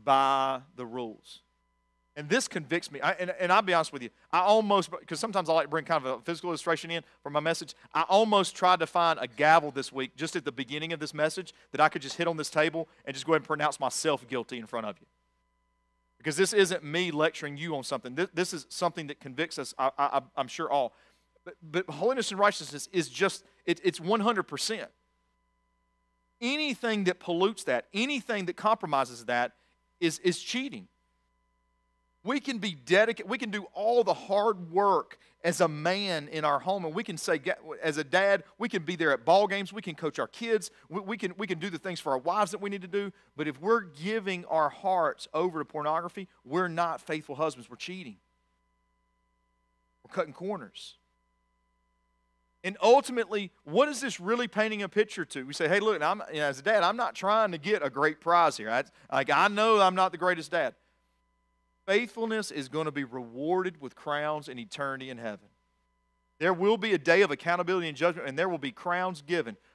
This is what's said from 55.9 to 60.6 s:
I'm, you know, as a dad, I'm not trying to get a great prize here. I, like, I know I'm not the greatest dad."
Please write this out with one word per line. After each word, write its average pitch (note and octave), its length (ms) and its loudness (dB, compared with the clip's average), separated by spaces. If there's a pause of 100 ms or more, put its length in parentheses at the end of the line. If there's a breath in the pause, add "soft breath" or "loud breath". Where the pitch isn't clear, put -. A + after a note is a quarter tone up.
I'm, F3+ 220 0 (100)
you D3+ 60 -4
know, D3 80 0
as C3+ 100 -2
a C#3 60 -16
dad, G#3 180 4
I'm G3 160 4
not A#3 160 -2
trying G#3 380 2
to E3 80 -6
get E3+ 260 0
a C3+ 60 -2
great D3+ 280 0
prize E3+ 380 4
here. A2 140 -6
I, B2+ 120 2 (300 soft breath)
like, C3+ 160 0
I D3+ 180 6
know G#3+ 320 4
I'm F#3 140 6
not F#3+ 180 2
the F3+ 60 -12
greatest E3 320 -2
dad." D3 240 0 (1120)